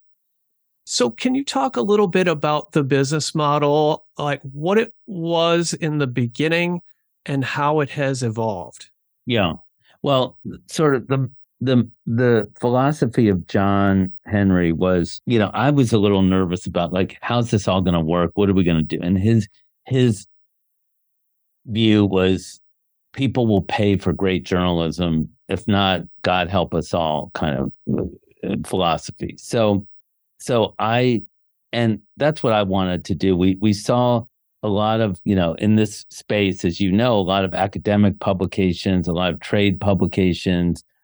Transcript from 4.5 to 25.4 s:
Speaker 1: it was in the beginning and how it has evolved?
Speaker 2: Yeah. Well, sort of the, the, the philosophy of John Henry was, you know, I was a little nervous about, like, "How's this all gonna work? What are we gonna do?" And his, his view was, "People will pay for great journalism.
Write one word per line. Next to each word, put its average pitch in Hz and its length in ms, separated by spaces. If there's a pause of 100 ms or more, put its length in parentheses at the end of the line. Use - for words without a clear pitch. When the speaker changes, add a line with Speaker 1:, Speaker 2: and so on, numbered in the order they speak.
Speaker 1:
it 226 160 (140)
was 170 680
in 151 240
the 143 80
beginning 156 760 (440)
and 139 180
how 147 360
it 139 100
has 135 320
evolved? 110 680 (340)
Speaker 2:
Yeah. 104 280 (500)
Well, 135 340 (300)
sort 151 260
of 123 140
the, 131 200 (320)
the, 123 300 (160)
the 117 540
philosophy 123 720
of 92 180
John 98 640 (160)
Henry 95 440
was, 87 540
you 120 140
know, 101 160
I 123 160
was 131 200
a 113 60
little 101 240
nervous 92 460
about, 85 260
like, 92 260
"How's 120 300
this 104 180
all 95 140
gonna 87 180
work? 85 360
What 101 120
are 98 60
we 95 100
gonna 82 200
do?" 76 180
And 95 160
his, 107 300 (400)
his 123 400 (1400)
view 107 400
was, 95 560 (500)
"People 127 360
will 101 160
pay 101 340
for 87 160
great 92 300
journalism. 82 840 (180)